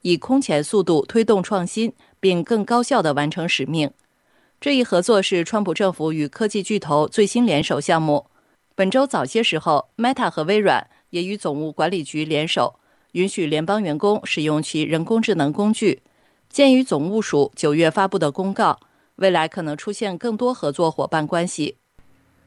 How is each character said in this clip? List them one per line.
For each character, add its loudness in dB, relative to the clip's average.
以 2
空 0
前 0
速 2
度 2
推 2
动 4
创 -2
新， -4
并 2
更 -2
高 2
效 0
地 0
完 0
成 -4
使 -2
命。 -2
这 0
一 2
合 2
作 4
是 0
川 -2
普 -2
政 0
府 -4
与 -2
科 -4
技 -2
巨 -2
头 2
最 2
新 2
联 2
手 -2
项 2
目。 0
本 0
周 2
早 -4
些 -2
时 0
候， 0
Meta -2
和 -4
微 2
软 2
也 -6
与 -6
总 -6
务 -6
管 -2
理 -4
局 -6
联 -2
手， -2
允 0
许 -4
联 -2
邦 0
员 -4
工 0
使 -4
用 0
其 -4
人 -2
工 0
智 0
能 0
工 0
具。 0
鉴 6
于 4
总 -2
务 -2
署 2
九 2
月 4
发 2
布 -4
的 0
公 -4
告， 0
未 2
来 2
可 -8
能 -6
出 -8
现 -6
更 -4
多 -2
合 -4
作 0
伙 -2
伴 -2
关 -2
系。 -6